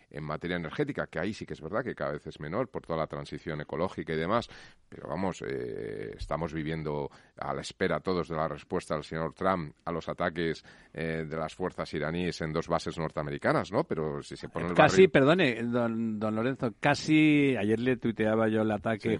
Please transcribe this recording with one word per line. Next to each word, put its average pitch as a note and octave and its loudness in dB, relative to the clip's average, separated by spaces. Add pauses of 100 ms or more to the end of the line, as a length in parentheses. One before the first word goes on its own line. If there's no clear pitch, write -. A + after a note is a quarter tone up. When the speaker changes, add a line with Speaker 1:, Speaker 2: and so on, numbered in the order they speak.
(100)
Speaker 1:
en D2+ -10
materia D#2 -4
energética, F2 -4
que - -8
ahí F#2+ -2
sí F#2+ -10
que D#2+ -10
es C#2+ -12
verdad F2 -4
que G2+ -6
cada C#2+ -4
vez D2+ -8
es D2+ -12
menor E2+ -4
por D#2 -8
toda E2 -2
la D#2 0
transición D2+ -8
ecológica D#2+ -2
y D#2+ 0
demás, F#2+ 0 (400)
pero - -14
vamos, F#2 -2
eh, A1 -6
estamos D2+ -4
viviendo D2+ -4 (260)
a C#2 -4
la C#2 -4
espera E2 0
todos F2+ -2
de E2 -4
la D#2 2
respuesta D#2+ -6
del D2+ -2
señor D#2+ -4
Trump F#2 0 (100)
a E2+ -4
los E2 -4
ataques, E2 0 (280)
eh, D#2+ -2
de D2+ -6
las D#2 -4
fuerzas E2+ -4
iraníes E2 -2
en D#2+ -2
dos D#2+ 0
bases E2 0
norteamericanas, D#2+ -2
¿no? B2+ 0
Pero D2+ -2
si C#2+ -12
se - -10
pone E2 -4
el F2 -2
Speaker 2:
Casi, D#3 6 (100)
Speaker 1:
barril F#3+ 10
Speaker 2:
perdone, C#3 4
don, A#2 0
don G#2+ 0
Lorenzo, A#2+ -2
casi, D3 4
ayer G#2+ 2
le B2+ 2
tuiteaba A2 2
yo A2 4
el A2 2
ataque G#2+ -2
Speaker 1:
Sí. G#2+ 2